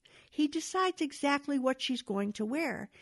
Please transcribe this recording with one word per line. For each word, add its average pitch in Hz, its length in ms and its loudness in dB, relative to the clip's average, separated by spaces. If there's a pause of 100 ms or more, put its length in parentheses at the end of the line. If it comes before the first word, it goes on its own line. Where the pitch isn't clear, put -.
(300)
He 302 160 2
decides 349 560 0
exactly 285 560 0
what 262 240 0
she's 247 180 -2
going 202 340 -2
to 214 100 -2
wear. 240 440 -2 (140)